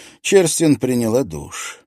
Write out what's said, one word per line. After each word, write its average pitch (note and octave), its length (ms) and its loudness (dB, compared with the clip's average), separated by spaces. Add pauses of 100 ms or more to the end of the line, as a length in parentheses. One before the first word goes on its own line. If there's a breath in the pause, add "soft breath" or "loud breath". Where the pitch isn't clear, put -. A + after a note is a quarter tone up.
(220 loud breath)
Черстин E3 540 2
приняла B2 480 0
душ. - 640 -14